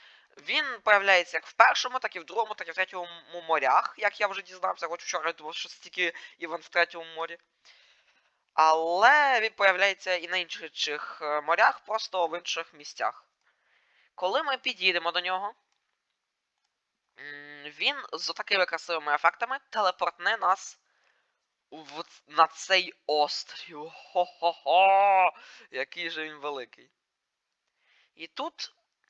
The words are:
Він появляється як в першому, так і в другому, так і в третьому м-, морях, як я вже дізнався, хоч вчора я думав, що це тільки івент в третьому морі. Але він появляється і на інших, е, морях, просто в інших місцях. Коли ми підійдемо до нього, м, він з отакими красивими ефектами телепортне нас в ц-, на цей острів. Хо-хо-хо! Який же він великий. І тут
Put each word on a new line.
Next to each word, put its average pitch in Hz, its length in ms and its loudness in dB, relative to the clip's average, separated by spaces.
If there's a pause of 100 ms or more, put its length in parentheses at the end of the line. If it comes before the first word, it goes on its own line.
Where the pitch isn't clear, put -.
(380)
Він 247 420 -4
появляється 196 580 4
як - 80 -6
в - 80 -18
першому, 254 460 4
так - 160 -8
і 185 40 -10
в 160 60 -16
другому, 214 280 -4
так 190 140 -12
і 165 40 -14
в 160 40 -10
третьому 185 300 -6
м-, 170 360 -16
морях, 156 560 2
як 208 240 -2
я 208 60 0
вже 190 140 -6
дізнався, 185 460 -6
хоч 170 160 -10
вчора 160 260 -4
я 165 40 -8
думав, 151 220 -12
що - 140 -10
це - 100 -20
тільки 175 340 -4 (240)
івент 165 280 -10
в - 40 -20
третьому 165 460 -2
морі. 165 220 -8 (1160)
Але 190 880 4
він 220 120 -2
появляється 190 640 2
і 170 120 -6
на 175 100 -4
інших, 156 840 -8
е, 151 200 -2
морях, 170 380 2
просто 190 480 -4
в 160 100 -6
інших 165 360 -8
місцях. 135 520 -8 (920)
Коли 214 280 -2
ми 214 140 -2
підійдемо 180 540 -2
до 165 80 -2
нього, 185 340 -6 (1700)
м, 147 440 -18
він 175 400 -4 (100)
з 165 160 -8
отакими 196 360 0
красивими 156 500 -2
ефектами 240 440 0 (100)
телепортне 190 680 0
нас 190 420 -2 (920)
в 151 320 -14
ц-, - 240 -20
на 156 200 4
цей 185 460 -2 (140)
острів. 151 840 -4
Хо-хо-хо! 185 1400 4 (400)
Який 165 380 -8
же 160 140 -8
він 156 120 -12
великий. 139 560 -10 (1200)
І 160 120 -18
тут - 460 -10 (360)